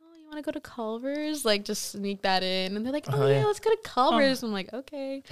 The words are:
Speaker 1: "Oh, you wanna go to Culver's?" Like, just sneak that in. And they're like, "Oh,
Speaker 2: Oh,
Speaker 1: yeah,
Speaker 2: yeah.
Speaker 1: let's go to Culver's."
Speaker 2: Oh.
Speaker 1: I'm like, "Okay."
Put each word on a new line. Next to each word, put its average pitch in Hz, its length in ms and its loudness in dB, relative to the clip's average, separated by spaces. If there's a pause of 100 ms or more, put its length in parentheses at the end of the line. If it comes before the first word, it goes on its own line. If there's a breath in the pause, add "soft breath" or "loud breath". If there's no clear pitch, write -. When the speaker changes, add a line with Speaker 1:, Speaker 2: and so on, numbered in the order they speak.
Speaker 1:
"Oh, 330 180 -20
you 311 80 -20
wanna 302 140 -10
go 302 100 -4
to 302 80 -6
Culver's?" 269 840 -4
Like, 208 180 2
just - 280 -6
sneak 202 300 -6
that 190 200 2
in. 185 340 -2
And 214 80 -4
they're 262 80 -4
like, 302 180 -4
"Oh, 427 120 2
Speaker 2:
Oh, 427 40 6
Speaker 1:
yeah, 427 140 6
Speaker 2:
yeah. 427 60 4
Speaker 1:
let's 415 120 2
go 440 120 0
to 440 120 4
Culver's." 269 640 4
Speaker 2:
Oh. 226 40 -2
Speaker 1:
I'm 214 40 -2
like, 190 200 -4
"Okay." 269 600 -8